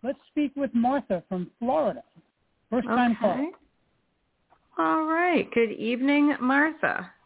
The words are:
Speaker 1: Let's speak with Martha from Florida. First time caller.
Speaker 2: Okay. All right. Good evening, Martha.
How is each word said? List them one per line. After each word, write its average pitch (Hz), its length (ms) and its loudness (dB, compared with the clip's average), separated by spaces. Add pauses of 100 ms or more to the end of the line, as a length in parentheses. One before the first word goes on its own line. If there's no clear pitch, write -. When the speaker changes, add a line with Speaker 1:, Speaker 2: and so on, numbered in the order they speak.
Speaker 1:
Let's 269 240 -6
speak 294 300 -2
with 277 180 -4
Martha 233 540 0
from 185 200 -4 (100)
Florida. 247 440 0 (680)
First 240 180 0
time 240 280 2
caller. 208 200 0
Speaker 2:
Okay. 294 160 -4 (1300)
All 320 280 0
right. 330 460 0
Good 233 200 2
evening, 277 720 0
Martha. 269 680 0 (160)